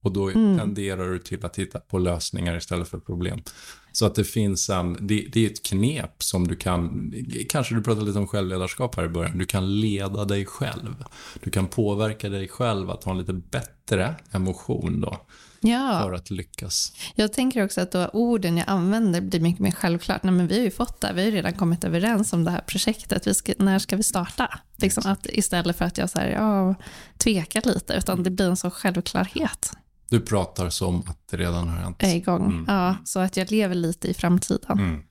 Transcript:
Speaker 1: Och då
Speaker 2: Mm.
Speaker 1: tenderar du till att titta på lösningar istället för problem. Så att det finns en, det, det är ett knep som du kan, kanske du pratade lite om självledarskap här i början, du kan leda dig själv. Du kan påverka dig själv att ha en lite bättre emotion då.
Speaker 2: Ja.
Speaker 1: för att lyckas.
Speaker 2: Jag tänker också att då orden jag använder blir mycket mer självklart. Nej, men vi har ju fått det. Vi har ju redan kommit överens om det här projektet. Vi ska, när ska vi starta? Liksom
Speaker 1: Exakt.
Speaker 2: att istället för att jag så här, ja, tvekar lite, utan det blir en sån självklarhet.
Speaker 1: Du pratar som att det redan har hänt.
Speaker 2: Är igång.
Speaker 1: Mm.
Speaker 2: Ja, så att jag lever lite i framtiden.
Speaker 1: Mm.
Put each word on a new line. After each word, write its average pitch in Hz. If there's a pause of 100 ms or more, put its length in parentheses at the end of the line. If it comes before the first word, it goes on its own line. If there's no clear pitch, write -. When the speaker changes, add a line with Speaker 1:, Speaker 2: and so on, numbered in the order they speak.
Speaker 1:
Och 95
då 98
Speaker 2:
Mm. 202
Speaker 1:
tenderar 98
du 90
till -
att 87
titta -
på -
lösningar 87
istället 87
för -
problem. 90 (520)
Så -
att 98
det 107
finns 101
en, 87 (100)
det, 104
det 113
är 101
ett -
knep 117
som 90
du 85
kan, 87 (360)
kanske 127
du 110
pratade 107
lite 101
om 98
självledarskap 92
här 85
i 82
början, 85
du 85
kan 98
leda 101
dig 101
själv. - (400)
Du -
kan 95
påverka 104
dig 98
själv 104
att 90
ha 92
en 92
lite 92
bättre - (160)
emotion 92
då. - (480)
Speaker 2:
Ja. 240
Speaker 1:
för 92
att 90
lyckas. - (220)
Speaker 2:
Jag 214
tänker 254
också 190
att 180
då 180
orden 208
jag 170
använder 190
blir 185
mycket 170
mer 196
självklart. -
Nej, 185
men 175
vi 175
har 247
ju 196
fått -
det. -
Vi 180
har 214
ju 214
redan 180
kommit 170
överens 196
om 170
det 170
här 175
projektet. -
Vi 196
ska, -
när 190
ska -
vi 214
starta? - (160)
Liksom 190
Speaker 1:
Exakt. 196
Speaker 2:
att -
istället 175
för -
att 175
jag 180
så -
här, -
ja, 196 (420)
tvekar 208
lite, -
utan 185
det 185
blir 185
en 185
sån 180
självklarhet. - (380)
Speaker 1:
Du 117
pratar 92
som 90
att -
det 87
redan 87
har 85
hänt. 90
Speaker 2:
Är 185
igång. 180
Speaker 1:
Mm. 202
Speaker 2:
Ja, 190
så -
att 185
jag 185
lever 208
lite 170
i 180
framtiden. -
Speaker 1:
Mm. 80